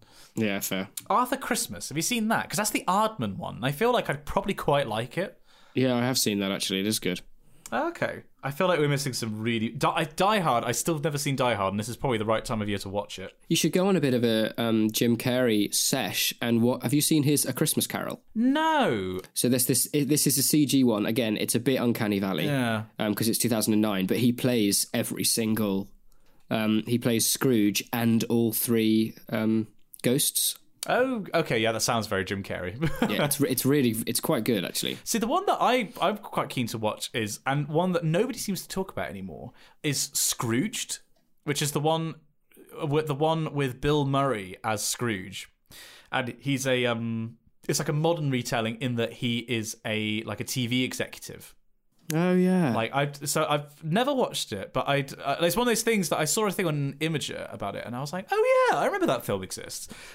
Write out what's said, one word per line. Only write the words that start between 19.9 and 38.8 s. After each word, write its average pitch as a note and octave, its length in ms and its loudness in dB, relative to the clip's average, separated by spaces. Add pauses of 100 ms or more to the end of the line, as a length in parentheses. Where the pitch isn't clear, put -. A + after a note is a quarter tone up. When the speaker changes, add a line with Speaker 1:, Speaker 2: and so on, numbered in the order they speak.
Speaker 1:
i-, D3 100 2
this D3 220 2
is C3+ 120 2
a C3+ 40 2
C D3+ 240 4
G C3+ 180 4
one. G#2+ 200 4
Again, A2+ 320 0
it's - 200 0
a A2+ 40 0
bit B2+ 160 2
Uncanny G#2+ 440 2
Valley, F#2+ 260 0
Speaker 2:
Yeah. A#2 380 0 (140)
Speaker 1:
um, G#2+ 160 0
'cause A2 140 0
it's G#2+ 100 0
two B2 120 2
thousand A2 240 2
and G#2+ 80 4
nine, G2 240 2
but F#2+ 120 0
he A#2+ 140 4
plays A#2+ 600 2
every A2+ 300 -2
single, G#2+ 680 0 (600)
um, A2 360 2
he A#2+ 120 0
plays A#2 300 2
Scrooge G#2+ 640 4
and A#2 380 2
all A#2 220 2
three, A2 640 2 (160)
um, A2 360 0 (360)
ghosts. - 540 0 (340)
Speaker 2:
Oh, A#3 440 0
okay, D3 240 0
yeah, A2+ 140 2
that A2+ 100 -2
sounds A#2 240 0
very F#2+ 180 0
Jim G2 180 -4
Carrey. F2+ 360 -8 (240)
<laughs> G#3+ 80 2
Speaker 1:
Yeah, G3 140 0
it's C#3+ 160 -2
re-, C#3 100 2
it's B2+ 160 -2
really, C3 300 4 (100)
it's A#2 140 -2
quite C3 240 0
good, G#2 200 2
actually. - 400 -4
Speaker 2:
See, - 140 -2
the A3 80 -2
one E4+ 200 0
that F#4 140 2
I, A3+ 300 2 (100)
I'm G3+ 180 2
quite - 300 -4
keen B2 200 -2
to A#2 100 -6
watch G#2+ 340 -2
is, G#2+ 340 -4
and C#3+ 220 0
one F3 240 0
that E3 120 0
nobody F3+ 340 0
seems - 240 -4
to - 60 -16
talk F#3+ 240 -6